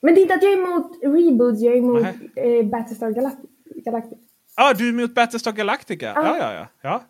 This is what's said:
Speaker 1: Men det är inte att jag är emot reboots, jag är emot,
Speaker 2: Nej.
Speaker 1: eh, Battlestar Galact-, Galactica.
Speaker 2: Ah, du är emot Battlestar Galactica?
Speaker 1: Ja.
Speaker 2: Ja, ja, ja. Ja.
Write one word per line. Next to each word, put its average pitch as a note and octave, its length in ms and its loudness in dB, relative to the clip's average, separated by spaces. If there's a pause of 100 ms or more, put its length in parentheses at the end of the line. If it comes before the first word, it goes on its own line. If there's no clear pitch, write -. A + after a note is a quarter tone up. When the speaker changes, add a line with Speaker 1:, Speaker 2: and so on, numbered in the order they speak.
Speaker 1:
Men D#4+ 140 6
det F#4+ 40 8
är - 20 8
inte F#4 120 4
att F#4 100 2
jag G4+ 100 4
är F#4+ 40 2
emot F4+ 340 -2 (120)
reboots, B3+ 580 2
jag A#3+ 120 2
är B3 40 4
emot, A#3+ 240 2 (340)
Speaker 2:
Nej. A#3+ 240 0
Speaker 1:
eh, A3+ 60 2
Battlestar A3+ 460 -6
Galact-, C4 340 -6 (400)
Galactica. A3+ 300 -8 (400)
Speaker 2:
Ah, C4 180 4
du A3 120 -4
är A#3+ 40 0
emot A#3+ 260 -4
Battlestar A#3 360 -2
Galactica? G#3 540 -6 (100)
Speaker 1:
Ja. D4+ 120 -2
Speaker 2:
Ja, E4+ 100 -2
ja, A2+ 160 -4
ja. E2+ 140 -12 (140)
Ja. G3+ 280 -8